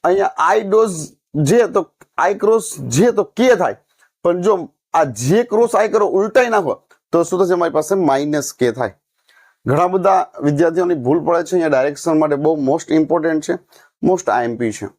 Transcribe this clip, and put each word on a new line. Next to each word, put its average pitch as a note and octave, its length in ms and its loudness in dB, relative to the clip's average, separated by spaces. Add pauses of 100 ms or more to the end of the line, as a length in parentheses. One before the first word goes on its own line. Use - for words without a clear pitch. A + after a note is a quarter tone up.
અહીંયા F3 440 0
આઈ G#3+ 160 0
ડોઝ G3+ 340 0 (460)
જે G#3 240 4
તો F#3 180 -2 (320)
આઈ G3 200 0
ક્રોસ G#3+ 340 0 (160)
જે F3+ 240 2
તો G3+ 120 0
કે B3+ 320 0
થાય, C#3 220 -4 (460)
પણ F3 180 0
જો G3 160 2 (360)
આ D#3+ 120 2 (160)
જે F#3+ 220 2
ક્રોસ A#3 300 0
આઈ G#3+ 200 0
કરો G#3 140 2
ઉલટાઈ G#3+ 420 2
નાખો F#3+ 320 -2 (300)
તો E3+ 120 2
શું F3+ 160 -2
થશે? F3+ 160 2
મારી E3 220 -2
પાસે D#3 160 -2
માઇનસ D3 580 0
કે A#2+ 200 0
થાય. A#2 220 -6 (720)
ઘણા D#3+ 220 2
બધા F#3 320 2 (220)
વિદ્યાર્થીઓની E3 520 0
ભૂલ C#3 260 0
પડે E3+ 240 -2
છે. F#3 120 -6
અહીંયા E3 160 0
ડાયરેક્શન C#3+ 460 0
માટે D3+ 180 0
બહુ D3+ 200 0
most D3 340 -2
important D#3 560 0
છે, F3 80 -4 (480)
most F3+ 260 0
આઈ A#2 220 0
એમ A2+ 80 -8
પી A2+ 140 -2
છે. G2+ 160 -10 (100)